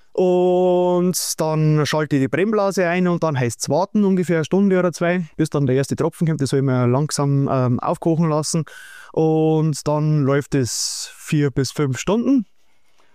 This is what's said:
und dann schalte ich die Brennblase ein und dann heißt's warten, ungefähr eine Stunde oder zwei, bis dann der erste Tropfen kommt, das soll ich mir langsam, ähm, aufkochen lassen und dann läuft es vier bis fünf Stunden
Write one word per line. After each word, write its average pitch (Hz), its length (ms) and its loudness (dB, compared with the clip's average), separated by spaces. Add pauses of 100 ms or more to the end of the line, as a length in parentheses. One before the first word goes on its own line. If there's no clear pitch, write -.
(120)
und 180 1300 2
dann 156 460 2
schalte 156 300 -2
ich 131 60 2
die 131 60 0
Brennblase 196 580 0
ein 180 220 0
und 170 140 0
dann 156 160 -2
heißt's 123 320 -4
warten, 196 340 0
ungefähr 180 340 2
eine 156 60 -2
Stunde 190 340 2
oder 175 140 0
zwei, 180 320 -2 (120)
bis 160 120 0
dann 143 180 0
der 127 100 2
erste 135 200 -2
Tropfen 165 300 -2
kommt, 151 160 -2
das 131 80 -2
soll 143 80 0
ich 135 60 0
mir 127 220 0
langsam, 139 640 0
ähm, 127 300 0
aufkochen 165 480 -2
lassen 156 360 -2 (480)
und 156 760 0
dann 151 380 0
läuft 139 300 0
es - 640 -4
vier 143 340 -2
bis 127 200 -2
fünf 135 280 -2
Stunden 233 480 0 (680)